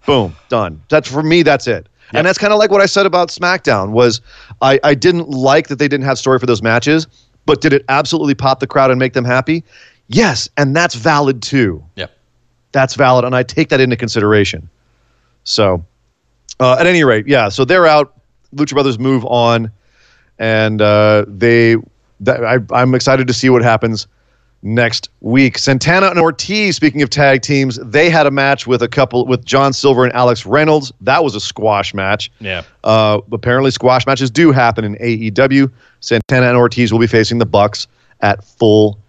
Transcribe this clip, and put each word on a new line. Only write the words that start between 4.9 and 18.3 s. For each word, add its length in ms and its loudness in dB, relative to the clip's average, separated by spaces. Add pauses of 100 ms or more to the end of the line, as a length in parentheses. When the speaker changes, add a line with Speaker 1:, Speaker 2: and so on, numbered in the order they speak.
Speaker 1:
didn't 360 0
like 380 0
that 100 -10
they 100 0
didn't 180 -4
have 120 -2
story 220 0
for 60 -4
those 160 0
matches, 440 0 (400)
but 140 0
did 120 2
it 160 0
absolutely 460 -2
pop 260 -2
the 60 -4
crowd 240 2
and 80 0
make 140 -2
them 120 -2
happy? 380 -2 (460)
Yes, 480 0
and 200 0
that's 200 0
valid 440 0
too. 420 -2 (140)
Speaker 2:
Yep. 140 -12 (600)
Speaker 1:
That's 240 0
valid, 280 2
and 120 -4
I 80 0
take 240 -4
that 120 0
into 160 2
consideration. 720 -2 (760)
So, 400 -2 (760)
uh, 180 4
at 80 2
any 180 2
rate, 240 2
yeah, 200 2
so 160 -2
they're 220 2
out. 280 2 (400)